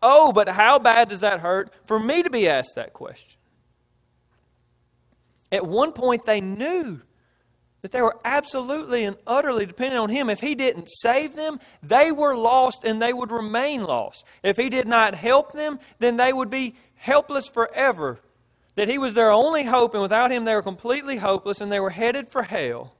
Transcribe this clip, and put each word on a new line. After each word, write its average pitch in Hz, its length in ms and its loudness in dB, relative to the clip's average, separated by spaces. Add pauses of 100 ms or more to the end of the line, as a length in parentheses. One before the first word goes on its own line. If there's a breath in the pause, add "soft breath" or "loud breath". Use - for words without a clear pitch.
"Oh, 277 300 8
but 202 160 4
how 214 300 4
bad 233 300 4
does 196 120 -10
that 202 200 0
hurt 185 320 -2 (120)
for 220 140 -2
me 269 240 0
to 349 80 -2
be 226 180 0
asked 135 280 -2
that - 160 -12
question?" - 460 -20 (2000)
At 190 160 -2
one 233 240 0
point, 240 360 -2
they 214 140 2
knew 214 600 -6 (800)
that 190 80 -14
they 254 100 -4
were 226 240 2
absolutely 269 800 -4
and 196 120 -6 (100)
utterly 247 400 0
dependent 247 340 -4
on 214 100 -2
Him. 254 200 -2
If 202 100 -4
He 294 140 -4
didn't 247 340 -4
save 277 460 -2
them, 311 240 -8 (240 soft breath)
they 269 300 4
were 285 240 0
lost 254 480 2
and 220 180 -2
they 240 100 0
would 247 200 -8
remain 233 500 -4
lost. 127 420 -6 (200 soft breath)
If 190 120 0
He 254 140 -2
did 247 160 -2
not 220 300 2
help 254 360 2
them, 294 280 -8 (180 soft breath)
then 233 200 0
they 254 140 4
would 254 180 -4
be 254 260 -6 (180 soft breath)
helpless 285 540 0
forever. 226 720 -2 (560)
That 202 120 -2
He 262 80 -2
was 269 180 -4
their 226 180 6
only 294 320 2
hope, 240 280 2
and 208 100 -2
without 214 280 2
Him 247 140 -4
they 220 100 0
were 208 80 0
completely 254 540 -6
hopeless 196 440 -2
and 202 120 -6
they 202 80 -2
were 190 100 -4
headed 233 400 -4
for 247 140 -4
hell. 131 560 -8